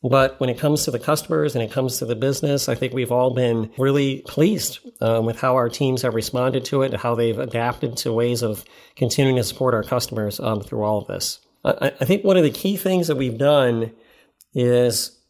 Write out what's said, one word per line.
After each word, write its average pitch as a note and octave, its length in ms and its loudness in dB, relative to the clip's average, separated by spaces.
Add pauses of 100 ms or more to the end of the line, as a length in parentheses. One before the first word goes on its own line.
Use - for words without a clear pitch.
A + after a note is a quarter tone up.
But C3+ 380 2
when C3 120 0
it A#2 100 -4
comes D3+ 240 2
to C#3 80 -4
the B2 80 -4
customers D3+ 560 -2
and A#2 80 0
it G#2+ 80 -8
comes C3 260 -2
to C3 60 -4
the A#2 100 -2
business, C3+ 540 0
I A#2+ 80 0
think B2 160 -4
we've B2 180 -2
all B2 240 2
been A#2 440 0
really C#3 500 2
pleased, - 500 0 (220)
um, A2+ 260 2
with A#2 140 -4
how C3 160 2
our A#2+ 120 2
teams B2+ 340 0
have A#2+ 120 0
responded B2 520 -2
to C3+ 160 0
it, C3 120 -2
how A#2+ 220 -2
they've A2+ 200 0
adapted A#2+ 600 -4
to A#2 160 -4
ways A#2+ 320 0
of G#2 200 -4 (300)
continuing B2+ 440 2
to A#2+ 40 0
support B2+ 320 -2
our G#2+ 80 0
customers, A2 560 -4
um, A2 220 -2
through G#2+ 240 -6
all G#2+ 140 0
of - 100 -8
this. - 320 -8 (240)
I, - 360 0
I C3+ 40 0
think G3 180 2
one G3 140 4
of F3 80 6
the C#3 60 4
key F#3+ 260 -4
things F#3 320 0
that D3+ 80 0
we've B2+ 200 -4
done B2 540 2 (640)
is B2 640 2 (120)